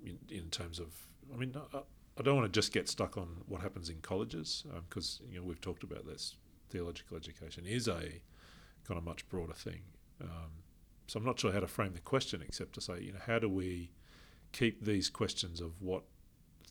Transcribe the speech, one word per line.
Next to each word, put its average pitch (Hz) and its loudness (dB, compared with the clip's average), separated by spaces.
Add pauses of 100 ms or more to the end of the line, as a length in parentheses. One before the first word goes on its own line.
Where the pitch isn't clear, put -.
in, 87 -8 (120)
in 85 -6
terms 82 -4
of, 82 -6 (440)
I 120 -6
mean, 127 -2 (180)
I, 139 -2 (380)
I 117 0
don't 135 10
wanna 120 8
just 101 6
get 95 4
stuck - 2
on 85 -4
what 92 -2
happens 90 -2
in 80 -6
colleges, 117 0 (120)
um, 85 -4
'cause, - -4
you 95 -6
know, 87 -4
we've 87 -4
talked 87 -4
about - -6
this. - -6 (340)
Theological 85 -4
education 82 -10
is 113 2
a 82 0 (640)
kind 87 -2
of 85 -2
much 82 -4
broader 82 -2
thing. 85 -8 (400)
Um, 82 -6 (560)
so - -2
I'm 107 0
not 123 2
sure 101 6
how 98 6
to 92 2
frame 98 2
the 82 -8
question 127 2
except - -6
to - -6
say, 90 -2
you 95 -6
know, 98 -8
how 117 6
do 113 4
we 92 0 (600)
keep 117 4
these 98 6
questions 90 0
of 85 -6
what 92 0 (680)